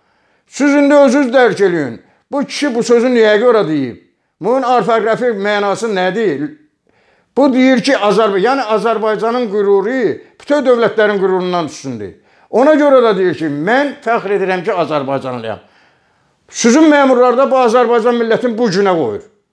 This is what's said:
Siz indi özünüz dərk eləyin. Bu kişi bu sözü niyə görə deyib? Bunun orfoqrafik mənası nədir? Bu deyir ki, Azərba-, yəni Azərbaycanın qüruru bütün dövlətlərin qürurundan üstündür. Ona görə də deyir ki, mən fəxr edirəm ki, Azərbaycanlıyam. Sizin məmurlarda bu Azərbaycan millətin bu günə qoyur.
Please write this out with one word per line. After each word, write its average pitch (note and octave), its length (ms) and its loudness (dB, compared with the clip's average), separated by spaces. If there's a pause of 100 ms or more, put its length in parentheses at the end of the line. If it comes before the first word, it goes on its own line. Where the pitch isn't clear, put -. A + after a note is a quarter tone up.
(480)
Siz C#4+ 280 0
indi C#4+ 200 4
özünüz C#4 380 4
dərk A#3+ 300 2
eləyin. D3 360 -2 (320)
Bu C#4 140 -4
kişi C#4 300 -6
bu A#3 80 -2
sözü A#3+ 240 2
niyə A3 320 2
görə A3 280 2
deyib? C3+ 300 -4 (440)
Bunun B3 220 -2
orfoqrafik A3+ 720 0
mənası G3+ 560 -4
nədir? F#3 560 -2 (880)
Bu C4+ 160 2
deyir B3+ 300 2
ki, C4 120 0
Azərba-, G3+ 480 0
yəni C4 200 -2 (120)
Azərbaycanın A3 760 -2
qüruru G3+ 480 0 (400)
bütün C#4+ 260 -2
dövlətlərin G#3+ 540 0
qürurundan F3+ 520 -2
üstündür. G#2+ 440 -12 (360)
Ona C#4 240 2
görə C#4 300 4
də A3 120 2
deyir F#3 220 0
ki, E3 80 -4
mən A3+ 460 -2 (100)
fəxr G#3 320 -2
edirəm F#3 300 -4
ki, G#3+ 80 -2 (100)
Azərbaycanlıyam. B2+ 800 -6 (880)
Sizin D4+ 420 2
məmurlarda C4 600 2
bu C4 120 2
Azərbaycan A#3+ 560 2
millətin A3+ 380 -2
bu A#3+ 100 0
günə F#3+ 300 0
qoyur. A2 260 -4 (300)